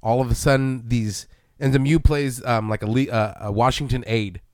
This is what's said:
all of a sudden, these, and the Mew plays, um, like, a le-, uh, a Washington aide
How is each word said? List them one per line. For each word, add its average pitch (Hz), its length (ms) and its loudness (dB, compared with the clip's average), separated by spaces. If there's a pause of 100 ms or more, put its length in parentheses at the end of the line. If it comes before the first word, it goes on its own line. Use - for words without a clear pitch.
all 117 200 0
of 123 100 0
a 117 40 4
sudden, 135 520 0
these, 113 400 -2 (320)
and 139 140 2
the 139 60 4
Mew 143 200 2
plays, 143 460 2
um, 113 240 0
like, 107 140 -4
a 104 40 -4
le-, 131 240 0
uh, 107 300 -2
a 104 100 -6
Washington 123 560 0
aide 107 340 -4 (120)